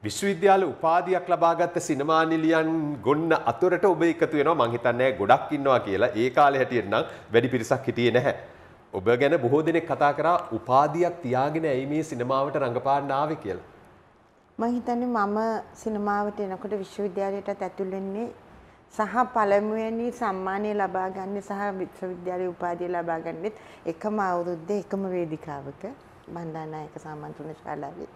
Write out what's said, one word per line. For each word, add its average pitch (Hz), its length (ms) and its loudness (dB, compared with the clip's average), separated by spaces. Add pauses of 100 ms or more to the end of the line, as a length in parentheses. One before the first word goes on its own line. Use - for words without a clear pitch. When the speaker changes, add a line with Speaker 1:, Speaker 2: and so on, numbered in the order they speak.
Speaker 1:
විශ්වවිද්‍යාල 190 600 4
උපාධියක් 175 640 0
ලබාගත්ත 170 520 2
සිනමා 156 440 2
නිලියන් 160 460 2 (280)
ගොන්න 147 320 2 (120)
අතරට 180 420 2
ඔබ 165 180 4
එකතු 165 340 2
වෙනවා. 147 200 4
මං 117 160 2
හිතන්නේ 120 400 2
ගොඩක් 127 400 4
ඉන්නවා 139 280 4
කියලා. 104 320 2
ඒ 120 180 2
කාලේ 139 280 6
හැටියට 123 300 0
නම් 107 160 2 (240)
වැඩි 117 200 6
පිරිසක් 123 380 0
හිටියේ 120 260 2
නැහැ. 123 220 4 (560)
ඔබ 98 160 -4 (100)
ගැන 139 220 4
බොහෝ 131 240 2
දෙනෙක් 165 240 0
කතා 143 280 2
කරා 160 220 2 (140)
උපාධියක් 151 680 2
තියාගෙන 143 460 0
ඇයි 135 220 0
මේ 151 160 -2
සිනමාවට 135 540 -2
රඟපාන්න 139 540 0
ආවේ 151 260 0
කියලා. 92 300 -8 (920)
Speaker 2:
මං 233 140 -2
හිතන්නේ 240 360 -2
මම 208 300 0 (320)
සිනමාවට 208 720 -2
එනකොට 190 380 -6
විශ්වවිද්‍යාලයටත් 196 840 -4
ඇතුල් 185 280 -6
වෙන්නේ 196 360 -6 (680)
සහ 208 200 -2 (120)
පළමුවෙනි 220 840 0
සම්මානය 196 640 -4
ලබා 190 360 -2
ගන්න 196 300 -8
සහ 196 220 -8 (120)
විශ්වවිද්‍යාලයේ 180 720 -6
උපාධිය 175 400 -4
ලබා 170 320 -4
ගන්නෙත් 165 360 -8 (260)
එකම 208 380 -4
අවුරුද්දේ 175 580 -2
එකම 196 300 -6
වේදිකාවක 156 720 -8 (420)
බණ්ඩාරනායක 160 720 -10
සම්මාන 151 380 -14 (220)
ශාලාවේ. 147 580 -10